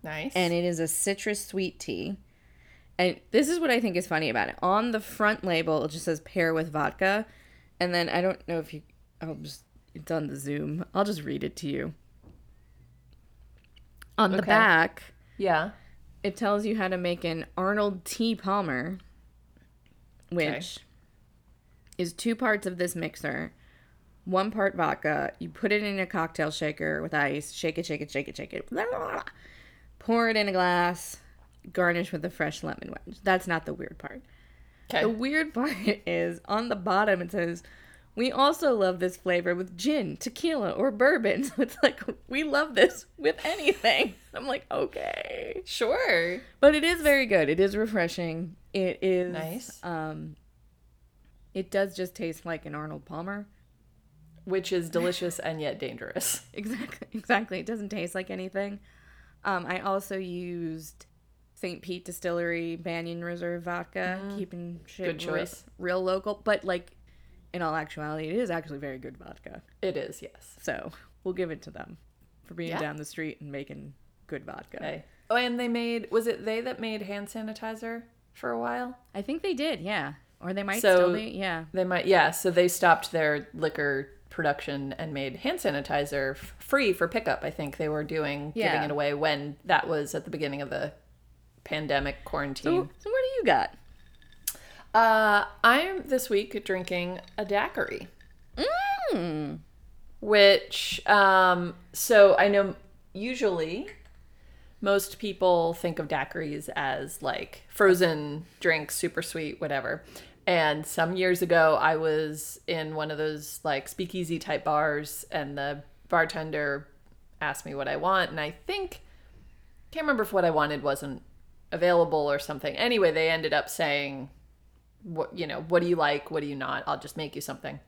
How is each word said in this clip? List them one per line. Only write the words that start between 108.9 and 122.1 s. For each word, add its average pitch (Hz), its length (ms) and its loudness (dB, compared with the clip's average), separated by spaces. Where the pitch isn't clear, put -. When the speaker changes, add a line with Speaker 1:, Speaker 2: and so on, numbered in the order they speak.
Speaker 1:
super - 280 -4
sweet, 156 380 -8
whatever. 143 420 -4
And 156 380 4
some 170 320 0
years 185 240 2
ago, 165 400 6
I 160 160 4
was 156 720 -2
in 156 280 -4
one 156 160 -4
of 151 80 -6
those, 151 460 -6
like, 139 240 -2
speakeasy 175 500 -4
type - 260 -4
bars, 151 640 -2
and 143 260 -6
the 143 260 -6
bartender 156 800 0
asked 147 240 -4
me 143 100 -10
what 135 140 -4
I 139 80 -2
want, 180 340 2
and 156 100 -6
I 151 100 -4
think, 392 340 -6
can't 320 140 -6
remember 262 200 2
if - 80 -8
what 185 120 4
I 170 60 6
wanted 147 320 2
wasn't 139 400 -2
available 165 600 4